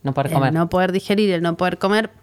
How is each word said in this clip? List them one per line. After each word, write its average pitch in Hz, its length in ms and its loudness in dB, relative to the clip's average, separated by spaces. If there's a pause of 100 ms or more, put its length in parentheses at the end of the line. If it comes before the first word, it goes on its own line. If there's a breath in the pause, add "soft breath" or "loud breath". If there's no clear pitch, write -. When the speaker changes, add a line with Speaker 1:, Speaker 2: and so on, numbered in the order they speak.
Speaker 1:
no 135 100 -2
poder 135 140 -2
Speaker 2:
el - 60 -6
Speaker 1:
comer. 139 200 2
Speaker 2:
no 170 160 2
poder 185 220 0
digerir, 196 400 0
el 170 100 0
no 170 160 0
poder 180 200 -2
comer, 208 320 0 (140)